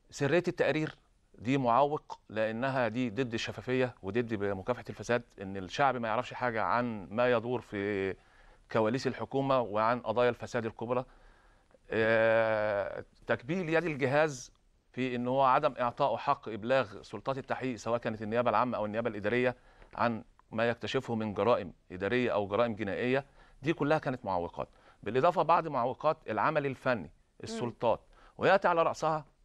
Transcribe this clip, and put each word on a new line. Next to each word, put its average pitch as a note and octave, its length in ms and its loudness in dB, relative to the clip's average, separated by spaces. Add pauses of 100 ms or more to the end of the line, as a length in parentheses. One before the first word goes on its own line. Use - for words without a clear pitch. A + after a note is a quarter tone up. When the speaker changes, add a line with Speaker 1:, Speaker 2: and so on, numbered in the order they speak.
(100)
Speaker 1:
سرية C#3+ 380 2
التقارير D#3 460 0 (440)
دي B2 200 0
معوق، C#3 600 2 (100)
لأنها A2+ 600 0
دي A#2+ 220 -2
ضد A2+ 240 -2
الشفافية B2 680 -2
وضد A2+ 320 -2
مكافحة G2+ 540 -2
الفساد، A#2 340 -2 (200)
إن G2 140 -8
الشعب B2+ 400 0
ما A#2 120 -4
يعرفش A#2+ 260 -2
حاجة A2+ 280 -2
عن A2 480 0
ما B2 220 2
يدور A#2 280 0
في G2 540 -2 (580)
كواليس A#2 340 2
الحكومة C3 540 0
وعن A2 400 0
قضايا A#2+ 300 2
الفساد A2+ 360 -4
الكبرى. B2 380 -4 (840)
آه، A2 1120 2 (220)
تكبيل D#3 420 -2
يد D#3+ 160 2
الجهاز C#3+ 680 0 (400)
في B2 240 -4
إن B2 120 -4
هو C3 140 2
عدم C#3 380 4
إعطائه A#2+ 360 0
حق - 320 -2
إبلاغ A2 540 0
سلطات C3 360 -6
التحقيق، B2 380 -4
سواء A#2 220 -2
كانت A2+ 240 -4
النيابة A#2 280 0
العامة A2 260 2
أو G#2+ 100 -2
النيابة A2+ 240 -2
الإدارية، A#2+ 460 0 (380)
عن A2+ 300 0 (260)
ما A2+ 180 0
يكتشفه A#2 460 -2
من A2 200 -2
جرائم G2+ 380 2 (200)
إدارية G#2 380 0
أو G2+ 160 0
جرائم G#2+ 280 2
جنائية، G#2+ 500 -2 (380)
دي D3 100 0
كلها D#3 260 2
كانت C3 260 -6
معوقات. F2 440 -4 (340)
بالإضافة D#3+ 400 2
بعض E3 260 2
معوقات C3+ 480 -2 (120)
العمل C#3 380 0
الفني، B2+ 360 -2
Speaker 2:
مم. - 80 -14 (320)
Speaker 1:
السلطات، A#2+ 580 -2 (380)
ويأتي F#3 300 4
على E3+ 140 4
رأسها D#3 420 -2 (200)